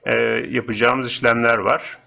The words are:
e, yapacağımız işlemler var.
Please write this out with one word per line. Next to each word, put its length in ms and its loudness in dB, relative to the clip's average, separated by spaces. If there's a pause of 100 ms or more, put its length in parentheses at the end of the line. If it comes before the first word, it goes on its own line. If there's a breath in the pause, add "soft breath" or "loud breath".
e, 100 0 (340)
yapacağımız 580 0
işlemler 500 2
var. 500 -2